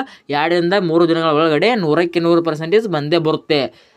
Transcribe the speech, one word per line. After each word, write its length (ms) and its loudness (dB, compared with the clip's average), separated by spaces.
ಎರಡರಿಂದ 500 0
ಮೂರು 300 2
ದಿನಗಳ 200 0
ಒಳಗಡೆ 460 2
ನೂರಕ್ಕೆ 440 0
ನೂರು 240 2
ಪರ್ಸೆಂಟೇಜ್ 440 -2
ಬಂದೇ 300 -2
ಬರುತ್ತೆ 420 -2